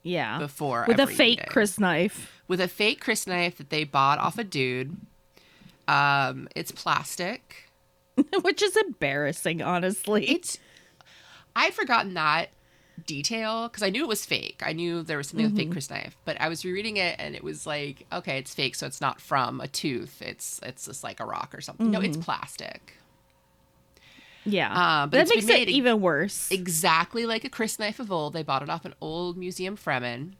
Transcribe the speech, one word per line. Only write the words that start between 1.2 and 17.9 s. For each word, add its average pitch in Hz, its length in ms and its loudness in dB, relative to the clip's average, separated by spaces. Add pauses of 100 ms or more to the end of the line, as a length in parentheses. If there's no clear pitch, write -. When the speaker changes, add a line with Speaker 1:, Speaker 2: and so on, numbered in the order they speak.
Speaker 2:
meeting. - 120 -8
Speaker 1:
crysknife. 196 760 2 (220)
Speaker 2:
With 180 120 0
a 180 80 2
fake 214 360 0
crysknife 180 520 0
that 143 140 -16
they 156 140 0
bought 143 340 4
off - 200 0
a 233 60 -4
dude. 131 520 -2 (920)
Um, 143 680 2
it's - 180 -6
plastic. - 960 -4 (300)
Speaker 1:
<laughs> - 440 0
Which - 200 2
is 403 140 2
embarrassing, 160 880 0
honestly. 185 680 0
Speaker 2:
It's, - 300 0 (1000)
I'd 311 180 4
forgotten 226 400 2
that 156 360 2 (560)
detail 226 640 -4
'cause 208 120 -6
I 196 80 2
knew 247 140 0
it 277 40 -4
was 214 180 -2
fake. - 380 -6
I 156 100 -4
knew 170 280 -4
there 156 140 -6
was 139 120 -6
something - 180 -2
with 214 100 0
Speaker 1:
Mm-hmm. 160 160 -2
Speaker 2:
fake 156 160 -6
crysknife, - 240 -10 (140)
but 160 140 -6
I 156 80 0
was 165 160 -6
rereading 202 340 -4
it 175 200 0
and 147 160 -8
it - 80 -12
was 156 240 -10
like, 143 460 -8